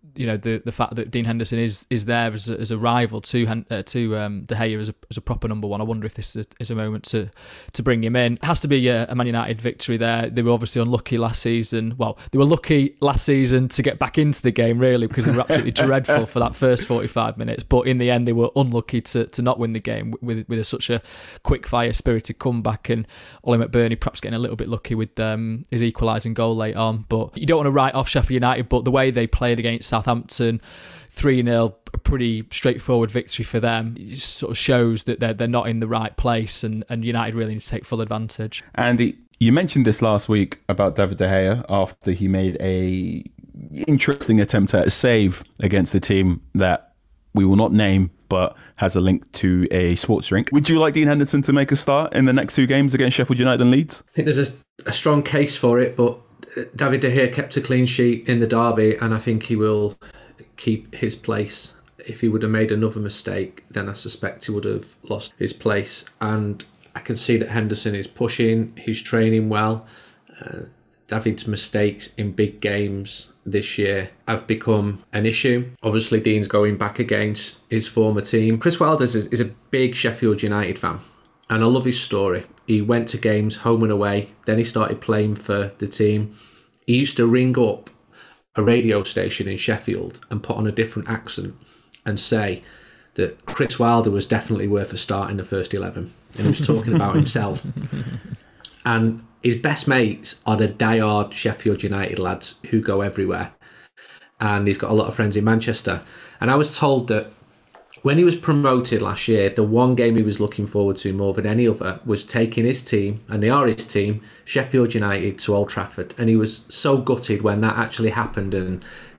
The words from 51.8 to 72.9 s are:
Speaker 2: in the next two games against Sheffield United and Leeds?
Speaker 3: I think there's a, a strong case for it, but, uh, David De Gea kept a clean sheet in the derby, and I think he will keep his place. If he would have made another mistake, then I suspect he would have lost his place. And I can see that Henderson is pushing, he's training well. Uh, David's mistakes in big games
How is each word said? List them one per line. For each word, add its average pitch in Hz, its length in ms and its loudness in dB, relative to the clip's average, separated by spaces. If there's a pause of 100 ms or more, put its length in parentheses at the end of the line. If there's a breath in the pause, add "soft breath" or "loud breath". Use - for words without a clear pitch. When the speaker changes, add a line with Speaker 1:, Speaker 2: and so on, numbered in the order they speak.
Speaker 2:
in 131 100 4
the 127 80 4
next - 220 0
two 135 120 4
games 135 280 4
against 131 220 2
Sheffield 127 220 0
United 123 220 2
and 123 100 6
Leeds? 143 380 2
Speaker 3:
I - 40 -20
think 151 140 -2
there's 139 220 0
a, - 40 -8 (340)
a 117 60 -4
strong 147 300 2
case 143 340 0
for 120 220 4
it, 123 180 2
but, 120 220 2 (380)
uh, 151 60 -6 (120)
David 131 260 0
De 135 100 2
Gea 127 220 2
kept - 240 -4
a 139 40 0
clean 127 260 2
sheet 120 420 2
in 120 120 2
the 117 60 4
derby, 110 500 2
and 110 180 0
I 110 40 -2
think 110 260 -2
he 117 120 -2
will 107 400 0 (600 loud breath)
keep - 400 -4
his 107 180 -4
place. - 600 -6 (320)
If - 160 -8
he 113 60 2
would 110 140 0
have 107 80 0
made 110 220 2
another 110 260 -2
mistake, 98 720 -6
then 101 180 -6
I 98 40 -10
suspect - 540 -8
he 113 60 -6
would 104 120 -4
have 104 400 -6
lost - 340 -8
his 101 140 -2
place. - 540 -4 (140)
And 107 440 -4 (300)
I - 60 -12
can - 140 -6
see 117 220 2
that 113 140 0
Henderson 107 440 -2
is 98 140 -6
pushing, 113 680 0
he's - 240 -6
training 110 480 2
well. 107 380 0 (540 soft breath)
Uh, - 220 -12 (440)
David's 110 400 -2
mistakes 104 680 -2
in 104 180 -4
big 104 280 -2
games 101 720 -6 (120)